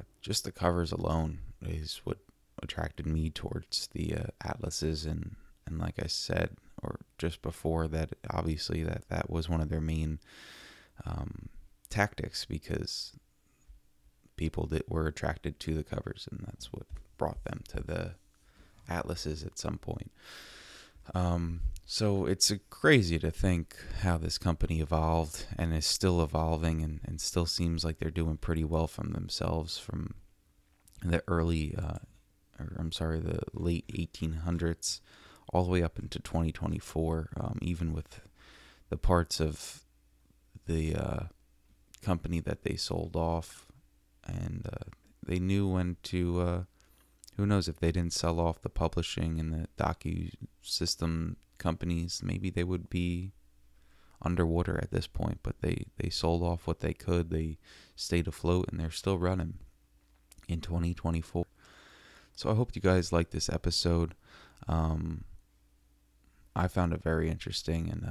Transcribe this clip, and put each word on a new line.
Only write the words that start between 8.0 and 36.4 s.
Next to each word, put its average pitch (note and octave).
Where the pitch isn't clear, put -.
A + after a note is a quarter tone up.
obviously E2
that, E2
that E2
was E2
one E2
of D#2
their D#2+
main, D#2
um, -
tactics, -
because -
people D#2+
that E2
were D#2+
attracted D2+
to D#2
the D#2
covers, -
and -
that's -
what -
brought -
them -
to -
the E2+
atlases D#2
at F2
some D#2
point. -
Um, F2
so G2+
it's, F#2+
uh, G#2
crazy G#2
to D#2+
think F2
how F2
this E2
company D#2+
evolved D#2+
and E2
is D#2
still F2
evolving, D#2+
and, D#2
and D#2
still -
seems E2+
like D#2+
they're D#2+
doing D#2+
pretty D#2+
well D#2+
from -
themselves E2
from -
the E2+
early, E2
uh, D#2+
or -
I'm E2
sorry, D#2+
the D#2+
late E2+
eighteen D#2+
hundreds E2
all F2+
the F2+
way F2+
up E2
into -
twenty E2